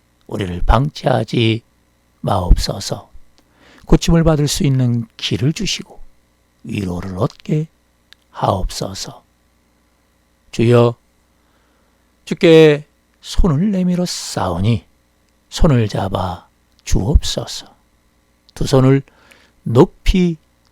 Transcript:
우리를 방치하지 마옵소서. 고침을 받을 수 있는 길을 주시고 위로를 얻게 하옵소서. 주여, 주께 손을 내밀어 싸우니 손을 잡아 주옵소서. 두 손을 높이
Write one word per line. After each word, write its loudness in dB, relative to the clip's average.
우리를 -8
방치하지 0
마옵소서. -2
고침을 2
받을 0
수 -4
있는 0
길을 -4
주시고 -10
위로를 -8
얻게 -4
하옵소서. -8
주여, 2
주께 4
손을 2
내밀어 -2
싸우니 -4
손을 2
잡아 -6
주옵소서. -2
두 -4
손을 4
높이 2